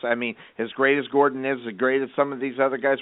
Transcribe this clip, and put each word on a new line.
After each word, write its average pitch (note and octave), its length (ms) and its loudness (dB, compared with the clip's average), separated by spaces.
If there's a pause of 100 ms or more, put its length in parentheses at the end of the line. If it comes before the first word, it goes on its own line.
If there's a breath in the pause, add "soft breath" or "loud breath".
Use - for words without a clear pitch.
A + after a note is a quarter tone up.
I A#2 100 0
mean, A#2+ 220 -4 (240 loud breath)
as A2+ 160 -2
great C3+ 240 4
as B2+ 120 -4
Gordon C3+ 340 4
is, C3+ 120 -2 (100)
as G#2+ 100 -10
great C3 260 2
as B2 120 -8
some C#3+ 160 0
of C3 80 -8
these B2+ 220 -6
other C3+ 160 2
guys C3+ 240 0